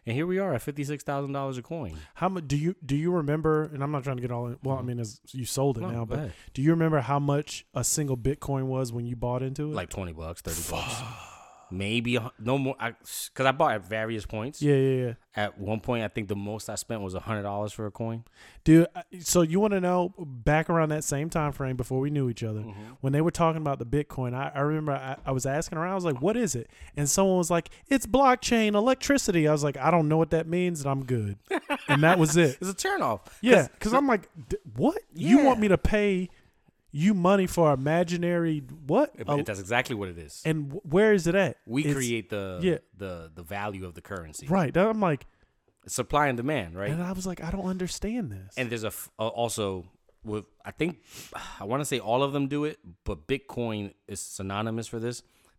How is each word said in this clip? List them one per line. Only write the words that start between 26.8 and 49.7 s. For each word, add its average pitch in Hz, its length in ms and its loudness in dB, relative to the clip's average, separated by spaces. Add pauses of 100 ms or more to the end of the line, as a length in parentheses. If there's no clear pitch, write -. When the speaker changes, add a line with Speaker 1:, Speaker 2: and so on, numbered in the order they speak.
Speaker 2:
And 143 140 0
someone 190 300 4
was 170 120 0
like, 170 200 2 (180)
"It's 269 180 2
blockchain 240 680 4
electricity." 214 760 4
I 151 40 6
was 147 120 2
like, 143 140 -2
"I 135 120 4
don't 165 200 6
know 156 80 4
what 160 140 4
that 165 140 0
means, 175 360 0
and 139 80 0
I'm 135 160 -2
good." 107 320 -2 (100)
Speaker 1:
<laughs> - 400 -4
Speaker 2:
And 156 140 6
that 175 160 8
was 156 180 6
it. 156 240 4
Speaker 1:
It's 180 100 -6
a 190 40 -10
turnoff. 247 500 -2
'Cause - 160 -20
Speaker 2:
Yeah, 202 280 8 (120)
'cause 220 120 0
Speaker 1:
the 247 60 4
Speaker 2:
I'm 285 80 4
like, 220 220 0 (180)
"D-, 277 120 -6 (180)
what? 214 240 0 (140)
You 180 300 6
want 269 120 6
Speaker 1:
Yeah. 214 60 0
Speaker 2:
me 214 60 4
to 180 100 6
pay 202 500 2 (680)
you 180 200 4
money 185 320 6
for 165 260 4
imaginary 170 840 0 (280)
what?" 226 320 2
Speaker 1:
It, 113 80 -8
Speaker 2:
Oh. 143 160 2
Speaker 1:
that's 104 180 -4
exactly 120 360 0
what 98 120 -4
it 85 100 -10
is. 78 260 -16
Speaker 2:
And 156 280 -2
wh-, 180 140 -10
where 202 260 4
is 175 140 4
it 170 80 2
at? 185 220 2 (100)
Speaker 1:
We 127 180 -2
Speaker 2:
It's 143 100 2
Speaker 1:
create 117 360 -2
the, 95 320 -6
Speaker 2:
Yeah. 180 160 2 (180)
Speaker 1:
the, 90 380 -10
the 87 80 -14
value 101 440 -8
of 87 80 -12
the 78 80 -18
currency. 90 440 -12
Speaker 2:
Right. 160 260 0
Then 185 140 2
I'm 220 140 -2
like 165 260 0 (640)
Speaker 1:
Supply 143 400 0
and 123 80 0
demand, 117 400 -4
right? 101 160 -4
Speaker 2:
And 165 100 -2
I 180 100 -4
was 185 140 -6
like, 180 160 -6
"I 165 80 -6
don't 190 160 -4
understand 185 640 -4
this." 95 260 -12
Speaker 1:
And 123 140 -2
there's 113 140 -4
a 110 40 -4
f-, - 300 -10
uh, 110 80 0
also 104 580 -2 (380)